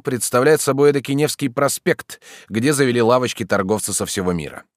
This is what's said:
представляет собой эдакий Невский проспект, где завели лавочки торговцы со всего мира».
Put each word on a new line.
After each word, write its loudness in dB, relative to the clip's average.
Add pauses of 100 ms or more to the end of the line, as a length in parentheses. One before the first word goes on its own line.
представляет 2
собой 2
эдакий -2
Невский -2
проспект, -2 (300)
где 0
завели 2
лавочки 2
торговцы -2
со -2
всего -2
мира». -8 (140)